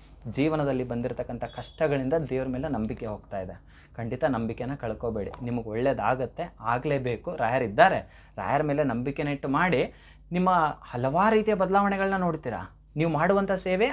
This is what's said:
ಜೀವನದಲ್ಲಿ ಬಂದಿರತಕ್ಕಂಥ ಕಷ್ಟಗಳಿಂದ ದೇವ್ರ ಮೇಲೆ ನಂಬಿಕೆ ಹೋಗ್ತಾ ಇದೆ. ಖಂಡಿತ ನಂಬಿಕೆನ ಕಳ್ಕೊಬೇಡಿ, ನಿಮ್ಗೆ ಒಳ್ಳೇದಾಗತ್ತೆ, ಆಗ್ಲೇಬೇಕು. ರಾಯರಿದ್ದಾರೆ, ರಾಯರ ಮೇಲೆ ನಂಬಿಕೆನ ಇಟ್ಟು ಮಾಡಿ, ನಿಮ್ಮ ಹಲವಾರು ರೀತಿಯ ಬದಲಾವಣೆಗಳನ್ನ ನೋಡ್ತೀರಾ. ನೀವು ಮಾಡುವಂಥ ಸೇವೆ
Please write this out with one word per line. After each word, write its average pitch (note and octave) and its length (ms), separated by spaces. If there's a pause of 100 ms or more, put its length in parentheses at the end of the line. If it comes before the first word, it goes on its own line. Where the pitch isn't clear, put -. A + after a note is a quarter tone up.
(300)
ಜೀವನದಲ್ಲಿ C#3 540
ಬಂದಿರತಕ್ಕಂಥ B2 600
ಕಷ್ಟಗಳಿಂದ C3+ 680
ದೇವ್ರ C3 340
ಮೇಲೆ C3 200
ನಂಬಿಕೆ A2+ 380
ಹೋಗ್ತಾ G#2 360
ಇದೆ. F#2 200 (360)
ಖಂಡಿತ A#2 260
ನಂಬಿಕೆನ B2 520
ಕಳ್ಕೊಬೇಡಿ, A2 560 (120)
ನಿಮ್ಗೆ A#2+ 260
ಒಳ್ಳೇದಾಗತ್ತೆ, B2 880
ಆಗ್ಲೇಬೇಕು. B2 760
ರಾಯರಿದ್ದಾರೆ, A#2+ 1040
ರಾಯರ A2 240
ಮೇಲೆ D3 220
ನಂಬಿಕೆನ C3+ 440
ಇಟ್ಟು C#3+ 220
ಮಾಡಿ, D#3+ 440 (380)
ನಿಮ್ಮ F3+ 180 (320)
ಹಲವಾರು D#3 540
ರೀತಿಯ G#3+ 180
ಬದಲಾವಣೆಗಳನ್ನ G3 640
ನೋಡ್ತೀರಾ. C#3+ 540 (240)
ನೀವು D#3+ 160
ಮಾಡುವಂಥ F#3+ 400
ಸೇವೆ F#3 420